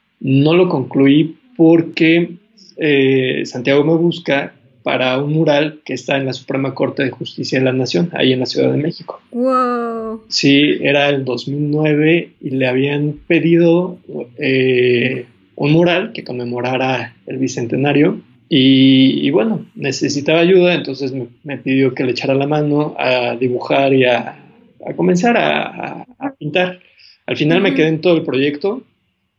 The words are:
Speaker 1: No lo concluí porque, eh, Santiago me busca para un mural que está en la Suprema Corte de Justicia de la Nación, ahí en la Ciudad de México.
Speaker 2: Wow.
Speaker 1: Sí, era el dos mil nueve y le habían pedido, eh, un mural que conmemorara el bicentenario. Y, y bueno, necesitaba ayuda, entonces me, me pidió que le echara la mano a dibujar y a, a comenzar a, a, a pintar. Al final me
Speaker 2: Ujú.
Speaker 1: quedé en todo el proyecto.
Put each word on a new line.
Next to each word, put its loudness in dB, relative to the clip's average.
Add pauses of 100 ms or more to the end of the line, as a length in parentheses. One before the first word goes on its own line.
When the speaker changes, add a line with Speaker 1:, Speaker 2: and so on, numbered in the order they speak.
(200)
Speaker 1:
No 2
lo 4
concluí 2 (200)
porque, 2 (420)
eh, 2
Santiago 0
me 2
busca -2 (280)
para -2
un -4
mural 0
que -12
está -4
en -2
la -4
Suprema -6
Corte -4
de -4
Justicia -8
de 0
la 0
Nación, -2
ahí 0
en -2
la -4
Ciudad 0
de -2
México. -8 (100)
Speaker 2:
Wow. -4
Speaker 1:
Sí, 2
era 2
el -2
dos -6
mil -4
nueve 2
y -10
le -2
habían -2
pedido, 2 (400)
eh, 0 (280)
un 0
mural 2
que -12
conmemorara -4 (120)
el -10
bicentenario. 0 (300)
Y, 4
y 0
bueno, 0 (100)
necesitaba -2
ayuda, 6
entonces -6
me, -8 (160)
me -10
pidió 0
que -4
le -2
echara -2
la 0
mano -2
a -2
dibujar 0
y 4
a, 0 (500)
a -8
comenzar 2
a, 0
a, -12 (120)
a -10
pintar. -4 (480)
Al -6
final 2
me 2
Speaker 2:
Ujú. -2
Speaker 1:
quedé 2
en -2
todo 2
el -4
proyecto. -4 (560)